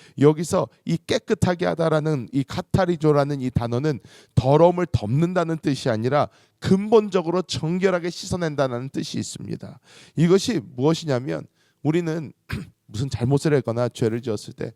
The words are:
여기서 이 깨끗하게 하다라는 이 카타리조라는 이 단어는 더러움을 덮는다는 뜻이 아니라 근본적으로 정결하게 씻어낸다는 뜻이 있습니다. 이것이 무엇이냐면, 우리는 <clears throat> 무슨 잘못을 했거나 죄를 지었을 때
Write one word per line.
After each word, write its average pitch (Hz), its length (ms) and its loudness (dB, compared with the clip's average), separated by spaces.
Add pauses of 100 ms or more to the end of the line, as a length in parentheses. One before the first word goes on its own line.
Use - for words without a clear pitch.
(200)
여기서 156 480 2 (160)
이 165 120 -2 (100)
깨끗하게 180 600 0
하다라는 156 680 0
이 135 120 0
카타리조라는 151 960 0
이 127 100 -4
단어는 123 480 -2 (380)
더러움을 170 560 6
덮는다는 165 680 0
뜻이 - 320 -2
아니라 120 380 0 (320)
근본적으로 190 840 2
정결하게 175 680 -2
씻어낸다는 143 800 -4
뜻이 - 280 -8
있습니다. - 600 -10 (360)
이것이 175 440 2 (160)
무엇이냐면, 147 680 -2 (360)
우리는 160 500 -2 (160)
<clears throat> - 300 -12 (120)
무슨 120 200 -6
잘못을 143 440 0
했거나 120 360 0
죄를 117 320 -2
지었을 110 320 -8
때 117 220 -10